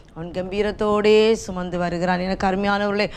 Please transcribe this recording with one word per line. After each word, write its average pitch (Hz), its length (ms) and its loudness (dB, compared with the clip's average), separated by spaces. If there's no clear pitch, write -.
அவன் 165 160 -10
கம்பீரத்தோடே 208 1040 2
சுமந்து 180 440 -6
வருகிறான். 175 420 -2
எனக்கு 190 280 -2
அருமையானவர்களே, 202 680 0